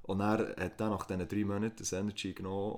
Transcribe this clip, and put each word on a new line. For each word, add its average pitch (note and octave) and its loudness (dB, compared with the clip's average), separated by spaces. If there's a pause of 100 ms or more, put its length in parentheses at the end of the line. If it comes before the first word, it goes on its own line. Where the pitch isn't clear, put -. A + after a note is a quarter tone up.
Und F#2+ 2
er G#2+ 4
hat - -2
dann A2 2
nach F#2+ 0
diesen F2+ 0
drei G#2 2
Monaten G2+ 0
das - -4
Energy G2+ -2
genommen G2 -2